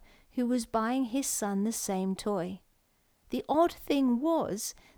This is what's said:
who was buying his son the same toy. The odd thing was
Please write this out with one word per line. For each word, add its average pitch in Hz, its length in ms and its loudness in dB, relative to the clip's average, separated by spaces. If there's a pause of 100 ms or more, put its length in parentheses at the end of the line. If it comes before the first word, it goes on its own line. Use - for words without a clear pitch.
(320)
who 247 160 -2
was 240 180 0
buying 240 400 0
his 269 220 -2
son 202 360 -2
the 220 80 0
same 190 440 -2
toy. 185 460 -4 (720)
The 240 180 -2
odd 339 240 4
thing 254 480 2
was 294 540 0 (220)